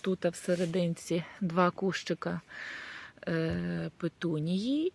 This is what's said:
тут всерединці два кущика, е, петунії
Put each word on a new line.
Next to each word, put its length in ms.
тут 240
всерединці 1000
два 300
кущика, 720
е, 680
петунії 1000